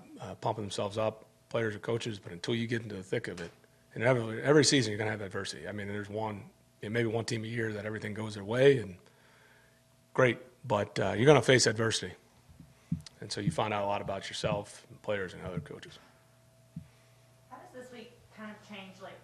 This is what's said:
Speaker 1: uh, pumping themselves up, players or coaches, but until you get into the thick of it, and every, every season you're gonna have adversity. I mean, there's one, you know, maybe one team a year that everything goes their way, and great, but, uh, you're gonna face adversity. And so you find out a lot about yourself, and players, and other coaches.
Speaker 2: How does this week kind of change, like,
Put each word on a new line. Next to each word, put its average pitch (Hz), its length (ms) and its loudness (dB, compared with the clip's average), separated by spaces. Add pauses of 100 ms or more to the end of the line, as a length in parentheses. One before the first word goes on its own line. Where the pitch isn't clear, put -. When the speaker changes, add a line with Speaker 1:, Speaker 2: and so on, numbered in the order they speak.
(200)
Speaker 1:
uh, 95 140 -12
pumping 110 300 -4
themselves 101 340 -4
up, 110 260 -2 (240)
players 113 260 -2
or 104 40 -10
coaches, 113 400 -4
but - 140 -14
until 87 220 -4
you 117 120 0
get 117 160 -2
into 104 140 -10
the 95 60 -10
thick 113 260 -4
of 87 120 -8
it, 85 100 -10 (440)
and 113 100 -2
every, 117 380 2
every 143 200 8
season 127 280 4
you're 104 80 -4
gonna 107 120 -2
have 104 120 -4
adversity. 95 440 -8
I 92 60 -8
mean, 101 160 -6
there's 104 220 -6
one, 107 340 -6 (380)
you 107 80 -6
know, - 20 -6
maybe 117 160 2
one 113 160 -2
team 110 200 -4
a 110 40 -8
year 113 240 -2
that 101 140 -6
everything 107 260 -6
goes 107 220 -6
their 98 100 -8
way, 131 320 8
and 98 200 -6 (1160)
great, 123 240 4 (320)
but, 101 320 0
uh, 98 160 0
you're 107 80 4
gonna 143 160 10
face 127 260 8
adversity. 110 460 0 (1080)
And 107 100 -8
so - 80 -6
you 101 100 0
find 107 220 0
out 104 120 0
a - 20 0
lot 101 160 0
about 98 260 -6
yourself, - 640 -4
and - 100 -20
players, 98 320 -4
and 85 140 -14
other 90 140 -6
coaches. - 380 -14 (1500)
Speaker 2:
How 254 80 -20
does - 160 -20
this 254 180 -14
week 233 220 -16 (240)
kind 214 140 -12
of - 180 -18
change, 190 320 -16
like, 185 240 -14